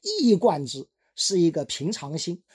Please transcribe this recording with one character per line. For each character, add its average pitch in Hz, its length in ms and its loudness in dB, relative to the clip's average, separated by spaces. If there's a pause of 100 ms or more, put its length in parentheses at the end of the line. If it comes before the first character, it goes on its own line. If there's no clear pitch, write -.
一 403 280 2
以 208 60 8
贯 170 300 2
之， 135 220 -12 (280)
是 196 240 0
一 170 120 6
个 160 140 -4
平 165 260 -6
常 151 260 -10
心。 170 240 -8 (140)